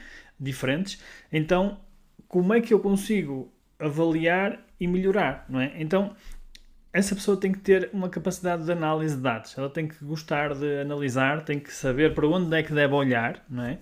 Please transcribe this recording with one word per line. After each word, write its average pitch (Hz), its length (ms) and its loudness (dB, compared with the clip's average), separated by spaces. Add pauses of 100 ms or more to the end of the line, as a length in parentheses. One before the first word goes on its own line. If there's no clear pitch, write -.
(400)
diferentes, 139 600 -4 (300)
então 180 480 0 (480)
como 180 260 2
é 233 60 6
que 233 140 2
eu 190 60 8
consigo 190 720 -2 (260)
avaliar 165 840 0 (140)
e 180 80 -2
melhorar, 185 600 2
não 127 140 -2
é? 139 160 -2
Então 190 380 0 (800)
essa 196 220 2
pessoa 196 200 0
tem 190 160 0
que 190 60 -2
ter 190 340 4
uma 185 160 -4
capacidade 175 580 -4
de 175 60 -2
análise 156 440 0
de 127 80 -4
dados, 117 340 -4
ela 135 100 -4
tem 156 200 -6
que 147 180 -14
gostar 147 480 -2
de 143 260 -2
analisar, 143 640 0
tem 147 160 -4
que - 140 -16
saber 143 400 2
para 151 140 2
onde 165 280 2
é 160 60 4
que 156 100 -4
deve 147 220 4
olhar, 127 560 0
não 123 140 -6
é? 135 180 -6